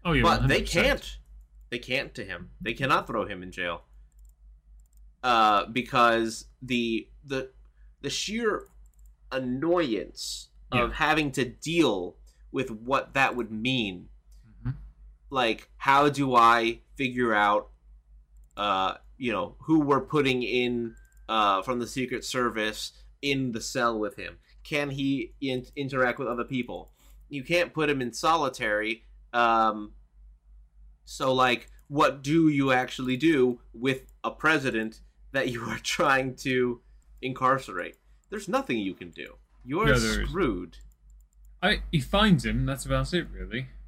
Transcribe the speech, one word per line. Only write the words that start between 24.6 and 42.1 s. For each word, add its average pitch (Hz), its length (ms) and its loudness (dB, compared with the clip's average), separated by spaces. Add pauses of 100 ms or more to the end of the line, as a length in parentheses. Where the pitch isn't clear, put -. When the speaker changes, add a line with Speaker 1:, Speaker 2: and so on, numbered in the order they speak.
Speaker 2:
Can 143 260 -4
he 139 500 -4
in-, 127 260 -4 (100)
interact 127 420 -2
with - 100 -4
other 120 160 -4
people? 117 460 -8 (380)
You 139 160 -10
can't 170 280 0
put 156 160 0
him 135 140 0
in 117 100 -6
solitary. 120 920 0 (280)
Um, 110 600 2 (1120)
so, 135 280 -2
like, 127 380 2 (180)
what 139 340 2
do 156 260 4
you 139 240 2
actually 127 440 0
do 127 440 4 (120)
with 131 400 -4 (120)
a 113 60 -2
president 123 720 0 (320)
that 135 160 -2
you 117 160 -8
are 113 140 -6
<laughs> - 40 -14
trying 135 540 0
to 123 440 -2 (420)
incarcerate? 127 760 -2 (340)
There's 208 180 -10
nothing 208 300 -2
you 95 160 -4
can 87 160 -16
do. 82 260 -16 (280)
You're 165 220 -2
Speaker 1:
No, 127 120 6
there 107 240 0
is. 104 60 -4
Speaker 2:
screwed. 110 480 -4 (840)
Speaker 1:
I, 208 200 0 (100)
he 151 80 2
finds 190 440 4